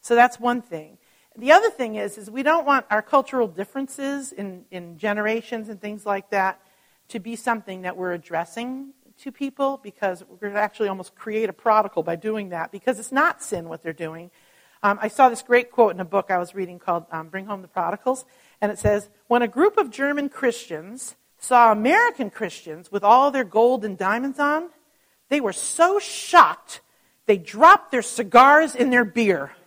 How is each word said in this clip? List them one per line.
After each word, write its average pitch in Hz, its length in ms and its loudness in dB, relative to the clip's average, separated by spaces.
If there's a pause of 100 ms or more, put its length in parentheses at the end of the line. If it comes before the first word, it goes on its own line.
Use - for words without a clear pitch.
So - 140 -2
that's 247 240 4
one 240 240 -4
thing. 156 360 -16 (400)
The 254 140 4
other 415 160 6
thing 226 280 -6
is, 202 200 -8
is 214 140 -18
we 254 120 -8
don't 311 220 2
want 269 260 0
our 214 120 0
cultural 262 440 0
differences 269 840 -10
in, 190 380 -12
in 175 260 -14
generations 214 720 -4
and 208 100 -14
things 208 280 -12
like 196 240 -4
that 190 320 -2 (460)
to 226 120 -10
be 226 160 -12
something 202 460 -6
that 180 120 -8
we're 180 200 -6
addressing 240 800 -10 (240)
to 277 120 -14
people, 269 520 -6
because 190 420 -6
we're 190 240 -14
gonna 202 100 -4
actually 208 300 -2
almost 190 260 -10
create 214 360 -6
a - 20 -12
prodigal 214 500 0
by 165 140 -4
doing 214 320 -6
that, 165 240 -8
because 202 260 -4
it's 226 140 -14
not 294 300 0
sin 170 260 -8
what 165 140 -14
they're 165 100 -8
doing. 165 380 -12 (520)
Um, 202 200 2
I 220 60 -4
saw 262 200 6
this 233 140 -2
great 240 280 2
quote 220 240 4
in 185 60 -10
a 185 60 -6
book 190 240 -2
I 185 80 0
was 175 160 -6
reading 180 240 -10
called, 170 340 -4
um, 160 160 -10
Bring 190 180 -12
Home 202 140 -10
the 185 80 -20
Prodigals, 202 560 -4 (360)
and 208 120 -2
it - 60 -12
says, 208 320 -2 (160)
"When 240 160 2
a 233 60 -2
group 330 280 0
of 302 140 -2
German 285 400 -4
Christians 220 880 -8 (220)
saw 240 320 6
American 269 600 2
Christians 170 600 -12
with 202 140 -6
all 254 260 6
their 262 140 -2
gold 226 400 2
and 196 140 -6
diamonds 240 400 -2
on, 302 320 -2 (580)
they 294 120 0
were 214 120 -2
so 359 460 0
shocked - 840 2 (460)
they 208 100 4
dropped 262 540 4
their 254 100 -2
cigars 262 720 4
in 254 160 2
their 247 140 4
beer." 190 480 0 (140)